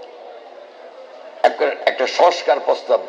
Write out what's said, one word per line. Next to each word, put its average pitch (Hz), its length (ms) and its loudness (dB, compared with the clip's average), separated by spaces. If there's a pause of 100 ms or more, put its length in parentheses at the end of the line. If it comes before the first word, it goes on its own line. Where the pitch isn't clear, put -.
(1400)
একটা, - 280 2 (140)
একটা 127 220 0
সংস্কার 143 520 4
প্রস্তাব - 480 2